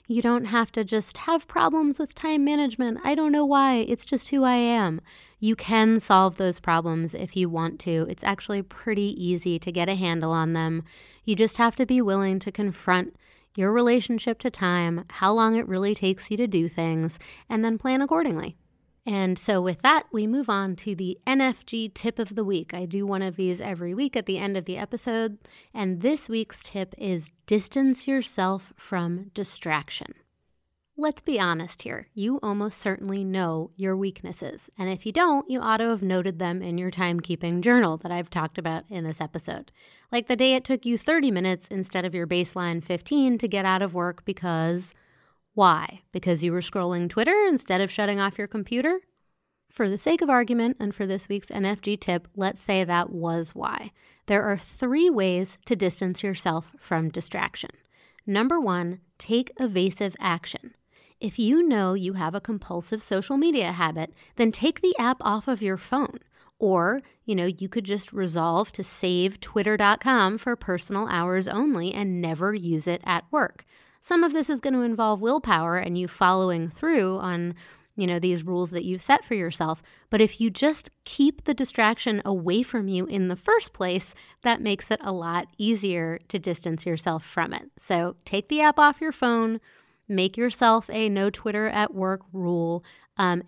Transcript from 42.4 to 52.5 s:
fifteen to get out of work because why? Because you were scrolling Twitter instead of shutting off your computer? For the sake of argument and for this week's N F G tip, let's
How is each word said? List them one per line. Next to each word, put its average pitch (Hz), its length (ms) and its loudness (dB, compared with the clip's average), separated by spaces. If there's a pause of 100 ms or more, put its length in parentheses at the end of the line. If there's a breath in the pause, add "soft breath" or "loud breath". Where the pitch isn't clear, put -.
fifteen 247 560 0
to 240 80 0
get 196 180 -2
out 190 160 2
of 180 140 -2
work 175 280 -4
because 175 720 -2 (640 soft breath)
why? 165 460 4 (120)
Because 180 280 0
you 170 120 0
were 180 80 0
scrolling 175 480 -2
Twitter 247 260 2 (140)
instead 196 320 2
of 190 100 -2
shutting 202 260 0
off 196 200 -2
your 208 100 -6
computer? 254 520 0 (720)
For 208 200 -2
the 196 80 0
sake 320 240 0
of 302 80 2
argument 240 500 2
and 208 160 -4
for 202 100 -4
this 190 220 -6
week's 202 240 -6
N 196 140 -2
F 202 160 -4
G 208 160 -2
tip, 175 380 -4
let's 196 260 -4